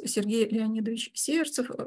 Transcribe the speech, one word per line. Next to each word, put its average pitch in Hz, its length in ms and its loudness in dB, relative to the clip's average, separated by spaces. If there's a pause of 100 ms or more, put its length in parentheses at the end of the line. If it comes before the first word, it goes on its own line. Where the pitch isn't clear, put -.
Сергей 208 420 2
Леонидович 220 640 0
Северцев, 294 560 0
э, - 160 -8